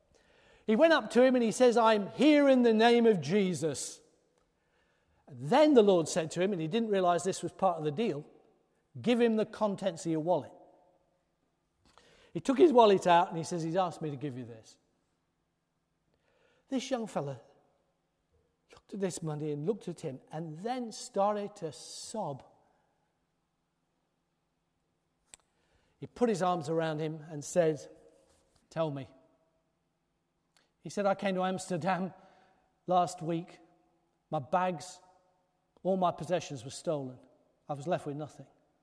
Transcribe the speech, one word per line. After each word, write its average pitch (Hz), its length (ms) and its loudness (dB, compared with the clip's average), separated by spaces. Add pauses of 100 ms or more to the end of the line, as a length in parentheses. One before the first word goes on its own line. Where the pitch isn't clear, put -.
(640)
He 220 100 2
went 320 180 6
up 226 180 0
to 233 100 4
him 254 140 6
and 240 80 2
he 220 80 0
says, 240 240 4
"I'm 220 360 4
here 285 360 6
in 262 160 6
the 233 100 4
name 233 320 6
of 214 140 4
Jesus." 160 800 -2 (1300)
Then 240 420 4
the 233 60 10
Lord 185 280 4
said 160 220 -2
to 170 100 -4
him, 190 100 0
and 175 100 -4
he 160 60 -4
didn't 220 220 -2
realize 175 340 0
this 190 180 -4
was 170 120 -8
part 185 240 0
of 156 80 -6
the 151 60 -2
deal, 151 340 -4 (760)
"Give 233 200 2
him 226 160 2
the - 80 0
contents 190 600 -4
of 165 60 -2
your 160 80 0
wallet." 156 320 -2 (1800)
He - 80 -8
took 262 160 0
his 294 160 8
wallet 208 340 6
out 175 220 6
and 175 80 -8
he 165 80 -6
says, 170 180 -6
"He's 165 140 -4
asked 180 240 -4
me 160 80 -8
to 143 80 -10
give 127 200 -10
you 127 60 -12
this." 110 340 -20 (1900)
This 262 220 -6
young 233 160 -4
fella 143 320 -8 (1300)
looked - 200 -20
at 208 60 -10
this 185 240 -6
money 151 300 -6
and 147 120 -8
looked 202 220 -6
at 170 140 -10
him 131 180 -10 (140)
and 156 260 -10
then 233 320 -8
started 202 680 -4
to 160 140 -10
sob. - 720 -12 (3500)
He 135 100 -16
put - 200 -2
his 190 140 -2
arms 175 280 -2
around 160 300 -2
him 156 300 -8
and 147 140 -12
said, 160 380 0 (880)
"Tell 160 220 -4
me." 139 160 -10 (1800)
He 165 60 -14
said, 196 160 -4
"I 196 100 2
came 196 200 -4
to 180 80 -2
Amsterdam 185 680 -4 (720)
last 175 360 0
week. 170 380 -8 (720)
My 151 100 -4
bags, 180 600 -4 (840)
all 190 140 0
my 180 140 0
possessions 151 520 -6
were 135 80 -16
stolen. 135 480 -6 (500)
I 151 40 -8
was 139 140 -12
left 170 200 -4
with 143 80 -8
nothing." 143 320 -14 (360)